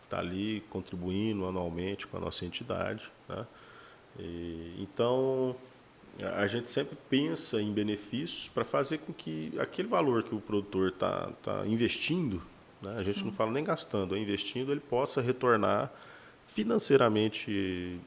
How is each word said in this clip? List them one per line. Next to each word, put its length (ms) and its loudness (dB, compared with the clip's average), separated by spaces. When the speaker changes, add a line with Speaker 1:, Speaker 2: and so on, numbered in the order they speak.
Speaker 1:
tá 100 -4
ali 520 -2
contribuindo 760 -2
anualmente 600 -2
com 120 -10
a 20 -6
nossa 240 -4
entidade, 680 -4
né? 160 -6
E, 580 -8
então, 760 0
a, 200 0
a 40 4
gente 220 -2
sempre 280 -2
pensa 520 2
em 120 0
benefícios 760 -2
pra 160 0
fazer 340 0
com 140 -10
que 460 -6
aquele 300 -2
valor 340 4
que 120 -4
o 60 -2
produtor 520 2
tá, 380 0
tá 240 -2
investindo, 760 0
né? 160 -8
A 40 -2
gente 180 0
Speaker 2:
Sim. 40 -4
Speaker 1:
não 80 -2
fala 180 0
nem 140 0
gastando, 500 0
é 40 2
investindo, 520 -2
ele 100 0
possa 420 0
retornar 680 4
financeiramente 1600 2